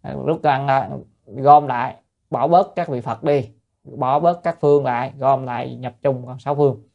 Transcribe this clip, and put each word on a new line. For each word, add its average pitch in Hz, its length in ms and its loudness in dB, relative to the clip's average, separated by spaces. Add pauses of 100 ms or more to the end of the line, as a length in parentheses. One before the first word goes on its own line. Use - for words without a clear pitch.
À, 135 140 -12 (100)
rút 160 180 -2
gọn 139 220 0
lại, 135 240 0 (360)
gom 139 420 4
lại, 123 280 -4 (340)
bỏ 123 180 -2
bớt 175 280 2
các 175 120 -4
vị 127 140 -6
Phật 117 220 -8
đi, 143 260 0 (340)
bỏ 139 360 -2
bớt 175 240 0
các 165 180 -4
phương 143 240 4
lại, 123 320 -4
gom 131 260 0
lại 123 320 -8
nhập 123 260 -10
chung 127 240 -2
còn 127 140 -14
sáu 143 160 -4
phương. 143 280 2 (120)